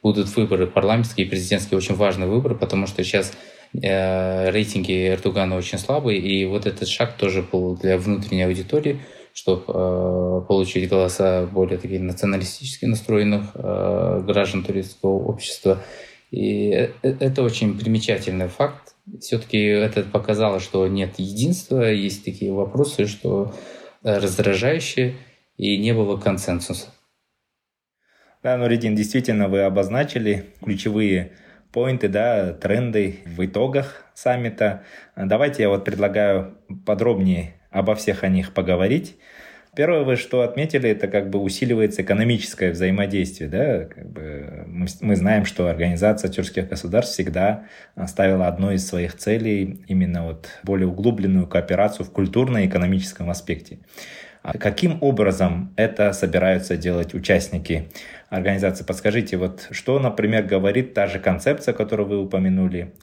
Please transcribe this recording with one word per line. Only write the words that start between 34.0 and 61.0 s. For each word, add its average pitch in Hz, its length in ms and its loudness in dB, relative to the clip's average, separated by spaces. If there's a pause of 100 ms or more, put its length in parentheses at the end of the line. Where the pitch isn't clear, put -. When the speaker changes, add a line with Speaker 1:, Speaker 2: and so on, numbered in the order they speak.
Speaker 2:
саммита. 113 680 0 (320)
Давайте 107 480 0
я 101 60 4
вот 98 160 0
предлагаю 98 720 0 (280)
подробнее 95 680 0 (140)
обо 98 260 0
всех 101 280 -2
о 95 60 2
них 92 240 2
поговорить. 95 600 0 (580)
Первое, 156 280 2
вы 131 160 2
что 123 240 0
отметили, 131 480 0
это 104 180 0
как 98 220 0
бы 101 100 0
усиливается 107 600 0
экономическое 101 720 0
взаимодействие, 92 800 0
да, 101 360 0
как - 260 -18
бы 73 560 -12
мы, 87 200 -4 (120)
мы 104 160 2
знаем, 98 300 4
что 87 240 0
Организация 85 600 2
тюркских 92 380 -4
государств 92 460 0
всегда, 95 540 0 (280)
а, 90 120 -8
ставила 95 400 2
одной 92 280 0
из 92 100 -2
своих 87 300 -4
целей 107 720 -2
именно 87 380 0
вот 80 240 -10 (140)
более 95 260 0
углубленную 95 580 2
кооперацию 95 580 0
в - 60 -16
культурно-экономическом 95 1200 0
аспекте. - 500 -8 (640)
А - 140 -8
каким 156 440 0
образом 95 760 2
это 104 360 2
собираются 92 600 2
делать 85 380 -2
участники 85 760 -2 (400)
организации? 95 540 0
Подскажите, 104 540 -2
вот 92 340 -4
что, 131 280 0
например, 110 440 0
говорит 101 520 0
та 101 120 2